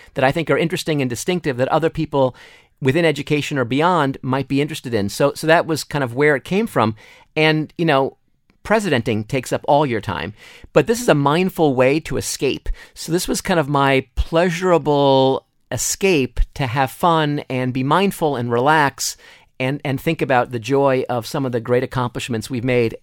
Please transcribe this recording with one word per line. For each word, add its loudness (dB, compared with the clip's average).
that 0
I 4
think -4
are 2
interesting -2
and -2
distinctive -4
that 0
other 0
people 0
within 2
education -2
or 0
beyond 0
might -2
be 0
interested -6
in. 0
So, 0
so -6
that 4
was -4
kind -4
of -8
where 2
it -6
came -2
from. 0
And, 0
you -2
know, 2
presidenting 0
takes -4
up -4
all 2
your -2
time, -6
but 4
this 0
is -2
a 6
mindful 2
way 4
to -6
escape. -4
So -12
this -2
was -2
kind 0
of 0
my 2
pleasurable 2
escape -2
to -4
have 0
fun 0
and -2
be -2
mindful 0
and -4
relax 2
and, -2
and -4
think -2
about 2
the -6
joy 2
of -4
some -4
of -4
the -2
great 0
accomplishments -4
we've -4
made 0